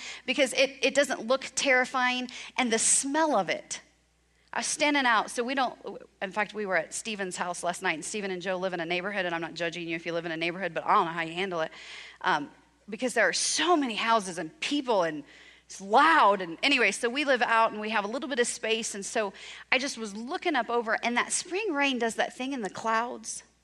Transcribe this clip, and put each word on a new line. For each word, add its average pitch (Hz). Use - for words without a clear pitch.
because 269
it, 269
it 262
doesn't 269
look 262
terrifying. 254
And 247
the 226
smell 285
of 185
it. -
I -
was 233
standing 294
out. 226
So 247
we 262
don't, 254
in 190
fact, 202
we 208
were 185
at 156
Stephen's 202
house 180
last 175
night. 180
And 160
Stephen 196
and 180
Joe 190
live 185
in 175
a 165
neighborhood. 180
And 170
I'm 165
not 160
judging 165
you 165
if 165
you 170
live 170
in 165
a 160
neighborhood, 170
but 160
I 180
don't 196
know 160
how 170
you 165
handle 180
it. 160
Um, 156
because 226
there 208
are 156
so 330
many 254
houses 208
and 160
people 247
and 151
it's -
loud. 226
And 170
anyway, 247
so 233
we 277
live 254
out 226
and 214
we 214
have 214
a 202
little 254
bit 254
of 240
space. 226
And 202
so 214
I 262
just 254
was 214
looking 302
up 233
over, 233
and 233
that -
spring 381
rain 277
does 226
that -
thing 262
in 254
the 185
clouds 226